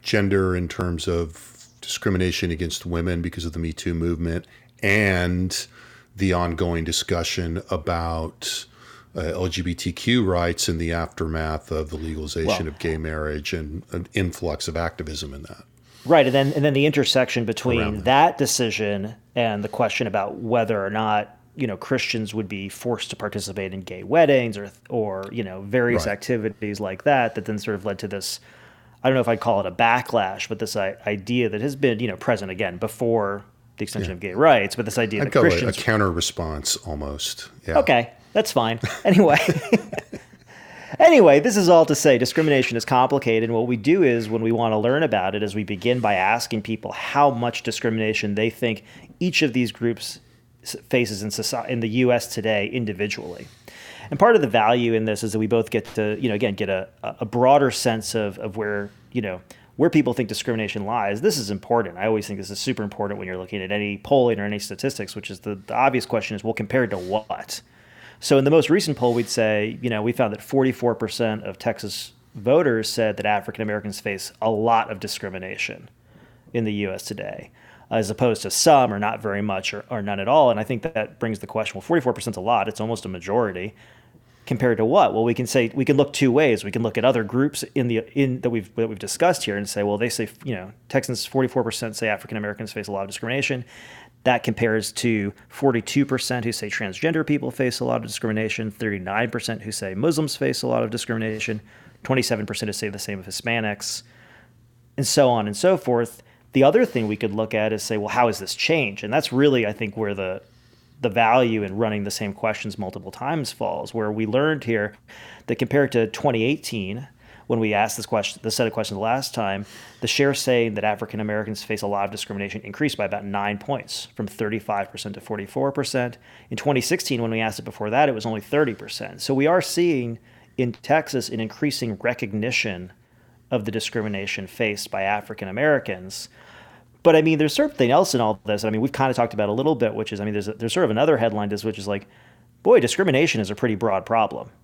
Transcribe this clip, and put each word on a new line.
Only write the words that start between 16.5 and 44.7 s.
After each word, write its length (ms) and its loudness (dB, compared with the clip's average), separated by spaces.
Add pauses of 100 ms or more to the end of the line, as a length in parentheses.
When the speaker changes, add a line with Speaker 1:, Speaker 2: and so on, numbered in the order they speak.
Speaker 2:
and 120 2
then 80 4
the 120 4
intersection 600 2
between 340 0
Speaker 1:
Around 180 -2
that. 80 -6
Speaker 2:
that 320 6
decision 800 -2 (200)
and 280 0
the 60 -4
question 380 -2
about 280 -2
whether 500 0
or 40 -2
not, 480 0 (180)
you 120 -4
know, 80 -4
Christians 580 -4
would 140 -4
be 220 -8
forced 400 -6
to 60 -10
participate 580 -6
in 80 -10
gay 220 -14
weddings 540 4
or, 140 -10 (180)
or, 420 -4
you 120 -6
know, 200 -10
various 420 2
Speaker 1:
Right. 80 -2
Speaker 2:
activities 680 -4
like 240 -6
that, 320 2
that 100 -6
then 120 -4
sort 180 -4
of 80 -8
led 160 -4
to 80 -8
this, 320 -6 (640)
I 60 6
don't 60 4
know 60 4
if 60 2
I'd 140 2
call 180 2
it 60 -2
a 60 -6
backlash, 760 2
but 120 -6
this 180 -4
i-, 180 -2 (100)
idea 440 0
that 100 -4
has 160 -4
been, 240 2
you 80 -2
know, 80 -4
present 340 0
again 280 -4
before 680 -2 (340)
the 60 -6
extension 280 -6
Speaker 1:
Yeah. 20 -6
Speaker 2:
of 80 -10
gay 140 -6
rights, 400 6
but 100 -2
this 120 -4
idea 240 0
Speaker 1:
I'd 60 0
Speaker 2:
that 40 -4
Speaker 1:
call 120 4
it 40 6
a 20 8
Speaker 2:
Christians 340 0
Speaker 1:
counter 260 2
response 680 -4
almost. 720 -8 (180)
Yeah. 120 2
Speaker 2:
Okay, 340 2 (180)
that's 220 0
fine. 260 0 (120)
<laughs> 120 -12
Anyway. 400 6
<laughs> 60 0 (1500)
Anyway, 420 10
this 160 2
is 140 4
all 160 10
to 100 2
say 220 6
discrimination 580 2
is 80 -2
complicated, 640 2
and 60 -2
what 140 2
we 100 0
do 260 4
is 240 4
when 140 -2
we 100 2
want 220 2